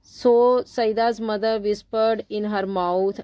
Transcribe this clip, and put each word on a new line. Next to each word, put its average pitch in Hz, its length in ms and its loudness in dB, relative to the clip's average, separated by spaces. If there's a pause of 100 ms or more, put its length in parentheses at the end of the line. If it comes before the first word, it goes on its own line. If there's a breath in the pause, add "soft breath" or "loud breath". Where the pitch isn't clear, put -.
So 247 640 2
Saida's 226 560 -2
mother 220 400 -2
whispered 214 680 -2
in 214 160 -6
her 208 220 -2
mouth 190 580 -2